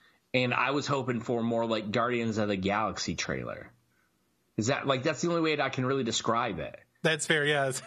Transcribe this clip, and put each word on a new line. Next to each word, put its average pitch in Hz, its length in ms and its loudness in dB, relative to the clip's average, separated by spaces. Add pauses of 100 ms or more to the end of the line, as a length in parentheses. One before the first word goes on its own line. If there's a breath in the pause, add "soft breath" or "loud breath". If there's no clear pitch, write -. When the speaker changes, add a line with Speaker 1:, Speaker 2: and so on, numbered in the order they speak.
(340 soft breath)
Speaker 1:
and 127 200 2
I 123 180 2
was 143 160 0
hoping 131 320 0
for 117 240 0
more, 117 220 2
like, 107 260 -2
Guardians 117 460 0
of 107 100 2
the 104 80 0
Galaxy 98 600 0
trailer. 60 540 -6 (840)
Is 110 120 -2
that, 131 200 0
like, 131 160 2
that's 156 180 -2
the 175 80 0
only 170 120 2
way 156 140 2
that 143 80 0
I 135 60 0
can 127 160 -2
really 135 180 0
describe 113 560 0
it. - 200 -10 (240)
Speaker 2:
That's 156 240 2
fair, 151 180 4
yeah. 143 260 2 (160)